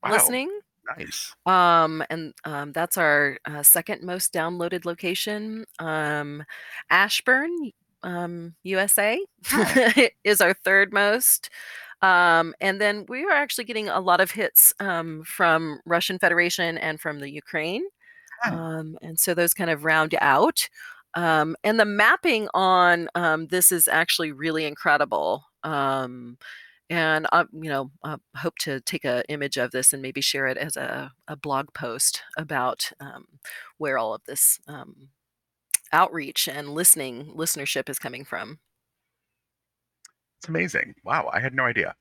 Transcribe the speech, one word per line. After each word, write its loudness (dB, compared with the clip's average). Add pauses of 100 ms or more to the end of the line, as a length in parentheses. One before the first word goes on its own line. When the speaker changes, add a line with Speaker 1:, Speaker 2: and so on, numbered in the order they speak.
Speaker 1:
Wow. -2
Speaker 2:
listening. 0 (360)
Speaker 1:
Nice. -12 (120)
Speaker 2:
Um, 4
and, -10 (100)
um, -8
that's -2
our, 4
uh, -10
second 2
most -6
downloaded -4
location. -6 (120)
Um, -4 (460)
Ashburn, 0 (300)
um, -8 (100)
U -2
S 2
A 0 (320)
Speaker 1:
Oh. 4 (340)
Speaker 2:
<laughs> -20
is 4
our 4
third 2
most. 2 (520)
Um, 4
and 0
then 0
we -8
are 0
actually -2
getting -6
a 0
lot 4
of 2
hits, 4
um, -4
from 2
Russian 0
Federation 2
and -6
from -8
the -12
Ukraine. -6 (580)
Speaker 1:
Huh. -2
Speaker 2:
Um, -8
and -8
so 0
those 2
kind -2
of -2
round 2
out. 4 (460)
Um, 0
and 2
the 8
mapping 2
on, 6
um, 0
this 4
is 2
actually 0
really -2
incredible. 0 (200)
Um, -4 (520)
and, 4
uh, 4
you -10
know, -4 (140)
uh, -8 (180)
hope -6
to -6
take -8
a 0
image -6
of -4
this 2
and -6
maybe -8
share -2
it 0
as -6
a, -8 (160)
a -12
blog -4
post -4 (160)
about, -4 (100)
um, -18 (520)
where -2
all -2
of -14
this, 0
um, -18 (840)
outreach 0
and -10
listening, 0
listenership -4
is -8
coming -12
from. -10 (1800)
Speaker 1:
It's -18
amazing! -4 (100)
Wow, -2
I -2
had -6
no 0
idea. -2